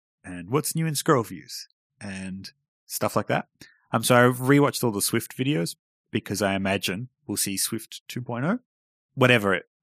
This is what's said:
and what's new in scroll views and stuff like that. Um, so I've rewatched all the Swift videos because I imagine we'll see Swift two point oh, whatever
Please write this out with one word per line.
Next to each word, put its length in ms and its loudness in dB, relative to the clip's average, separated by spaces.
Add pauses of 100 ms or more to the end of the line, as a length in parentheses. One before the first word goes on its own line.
(220)
and 260 -14
what's 280 -2
new 100 -2
in 80 -4
scroll 300 2
views 420 -14 (340)
and 520 -12 (340)
stuff 300 -4
like 100 0
that. 220 -2 (440)
Um, 120 0
so 100 4
I've 240 6
rewatched 460 4
all 80 0
the 100 -4
Swift 340 -2
videos 380 -2 (360)
because 300 -4
I 140 2
imagine 540 -2 (180)
we'll 100 -6
see 200 -2
Swift 500 -6
two 160 -10
point 220 -6
oh, 160 -2 (540)
whatever 480 4 (200)